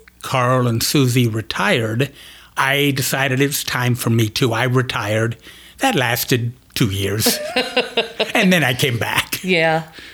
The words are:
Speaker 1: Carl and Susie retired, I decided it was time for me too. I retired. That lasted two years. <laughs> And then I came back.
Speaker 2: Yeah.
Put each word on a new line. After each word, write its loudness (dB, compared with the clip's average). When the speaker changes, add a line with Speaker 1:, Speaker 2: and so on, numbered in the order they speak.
Speaker 1:
Carl 2
and 0
Susie 2
retired, -2
I 2
decided 0
it 4
was -4
time 0
for -2
me 4
too. 0
I 0
retired. 0
That 2
lasted 0
two 2
years. -2
<laughs> -4
And 4
then 4
I 2
came 0
back. -4
Speaker 2:
Yeah. 0